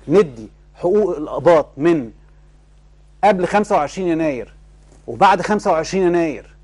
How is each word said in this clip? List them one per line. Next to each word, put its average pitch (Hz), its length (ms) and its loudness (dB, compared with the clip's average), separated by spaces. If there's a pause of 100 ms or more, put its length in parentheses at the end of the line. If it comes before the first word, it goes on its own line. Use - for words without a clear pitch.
ندي 135 400 0 (260)
حقوق 180 420 0
القضاة 143 500 2 (100)
من 147 340 0 (1120)
قبل 185 220 2
خمسة 202 300 0
وعشرين 175 320 -2
يناير 156 460 -4 (520)
وبعد 180 360 2
خمسة 202 300 -2
وعشرين 160 340 -2
يناير 165 580 -2